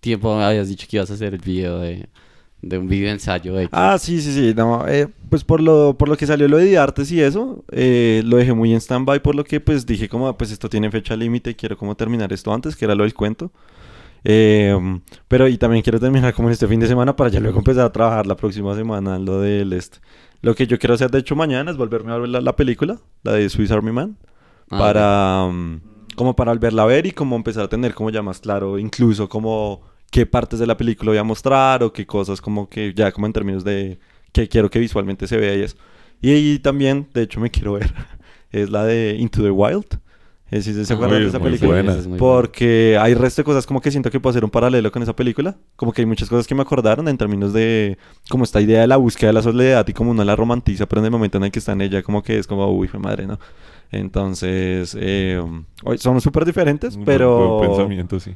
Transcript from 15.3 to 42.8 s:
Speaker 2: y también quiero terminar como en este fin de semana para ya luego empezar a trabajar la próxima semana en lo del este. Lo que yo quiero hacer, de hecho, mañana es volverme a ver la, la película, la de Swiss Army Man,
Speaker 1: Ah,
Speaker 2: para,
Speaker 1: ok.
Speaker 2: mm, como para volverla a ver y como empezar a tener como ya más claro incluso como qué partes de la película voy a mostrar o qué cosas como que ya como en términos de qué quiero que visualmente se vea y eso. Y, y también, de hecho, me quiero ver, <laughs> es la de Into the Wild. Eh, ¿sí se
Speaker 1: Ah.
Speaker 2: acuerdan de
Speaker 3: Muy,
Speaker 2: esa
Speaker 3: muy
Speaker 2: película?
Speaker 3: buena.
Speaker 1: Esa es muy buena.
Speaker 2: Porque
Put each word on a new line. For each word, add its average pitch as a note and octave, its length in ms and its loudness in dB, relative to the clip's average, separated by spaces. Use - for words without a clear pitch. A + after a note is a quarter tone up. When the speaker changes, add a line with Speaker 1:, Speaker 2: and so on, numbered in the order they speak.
Speaker 2:
y B2 80 2
también A2+ 260 2
quiero A2+ 160 0
terminar B2+ 360 2
como A#2 140 0
en A#2 40 2
este A2+ 140 0
fin A2 140 2
de A#2 60 2
semana B2 300 2
para B2 140 2
ya F#2+ 100 0
luego G#2+ 180 0
empezar B2 280 4
a G#2+ 60 0
trabajar A2 340 2
la F#2+ 100 -2
próxima G2+ 380 -4
semana G2+ 420 -4
en F#2+ 80 -6
lo F#2+ 160 -2
del G2+ 320 0
este. - 260 -8
Lo A2+ 120 2
que C3 120 0
yo A#2 120 0
quiero A#2+ 160 2
hacer, B2 160 0
de C3+ 80 2
hecho, C#3 180 -2
mañana D3+ 340 -2
es D#3 60 -8
volverme A2+ 360 -6
a A#2 60 -4
ver A#2+ 100 -6
la, B2 120 -2
la B2+ 160 -2
película, D3 420 -2
la A2 100 -2
de G#2 160 2
Swiss G#2 220 -2
Army A2 220 0
Man, F3+ 240 -4
Speaker 1:
Ah, G2 80 -6
Speaker 2:
para, G2+ 680 2
Speaker 1:
ok. F2+ 60 -2
Speaker 2:
mm, E2+ 280 -6
como B2 200 0
para A#2 160 2
volverla A2+ 300 0
a G#2+ 40 4
ver C#3+ 200 4
y F#3+ 60 -4
como C3 240 -4
empezar G#2+ 280 -4
a G2 40 -6
tener A#2 260 -2
como G#2+ 160 -4
ya A2 120 -4
más F#2+ 180 -8
claro G2 380 -4
incluso G#2+ 500 0
como A2 540 -4
qué A#2+ 160 2
partes A#2+ 340 -2
de A#2 60 0
la A2+ 100 0
película A2+ 340 -2
voy G#2+ 80 4
a G#2 60 0
mostrar C3 580 2
o A2 100 0
qué G2+ 140 -10
cosas G2 340 -4
como G#2 280 -6
que G#2 260 -8
ya G2+ 180 2
como G#2 140 -4
en A2 60 -4
términos G2 320 -4
de G2 340 -4
qué A2+ 160 0
quiero G#2 220 2
que - 80 -2
visualmente G2 480 -4
se A2+ 120 -4
vea G2+ 180 0
y G2 60 0
eso. G#2+ 140 -8
Y, C3 140 2
y D3 240 2
también, C#3 560 0
de A#2+ 80 0
hecho, A2 180 -6
me A#2 100 -2
quiero - 220 -4
ver, G2+ 200 -2
<laughs> - 300 -20
es G2+ 180 -2
la G#2 140 -2
de A2 340 0
Into A#2 240 -2
the G2+ 80 4
Wild. G#2+ 480 0
Eh, G#2 100 -2
¿sí G#2+ 100 -6
se G#2+ 80 -2
Speaker 1:
Ah. A2+ 40 0
Speaker 2:
acuerdan A2 220 0
de - 20 2
Speaker 3:
Muy, G#2 80 0
Speaker 2:
esa F#2 100 -4
Speaker 3:
muy F2 120 -2
Speaker 2:
película? D2+ 240 2
Speaker 3:
buena. G2 180 2
Speaker 1:
Esa F#2 80 -2
es F2+ 80 -8
muy F2+ 100 -6
buena. B2+ 160 4
Speaker 2:
Porque A2+ 680 4